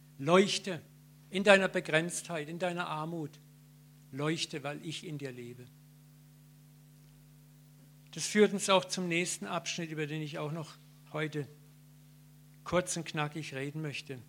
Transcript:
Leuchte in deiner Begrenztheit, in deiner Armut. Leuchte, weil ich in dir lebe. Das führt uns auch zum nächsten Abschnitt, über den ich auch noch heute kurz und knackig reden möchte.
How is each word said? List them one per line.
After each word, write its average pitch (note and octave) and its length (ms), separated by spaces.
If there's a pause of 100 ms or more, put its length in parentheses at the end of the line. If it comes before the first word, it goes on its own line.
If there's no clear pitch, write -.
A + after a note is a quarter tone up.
(180)
Leuchte F3 640 (480)
in F#3+ 140
deiner G3 240
Begrenztheit, E3 800
in E3+ 100
deiner F3 300
Armut. D#3 500 (720)
Leuchte, D3+ 540
weil D3 200
ich E3 220
in D3+ 120
dir C#3 120
lebe. B2 380 (2500)
Das - 160
führt G#3 260
uns G3+ 180
auch F#3 160
zum F#3 200
nächsten F3 400
Abschnitt, E3+ 460
über D3+ 160
den D#3 120
ich D#3 200
auch D3+ 100
noch D#3 280 (340)
heute D3+ 340 (1160)
kurz F3+ 340
und E3 80
knackig D3+ 500
reden C#3+ 260
möchte. C3+ 480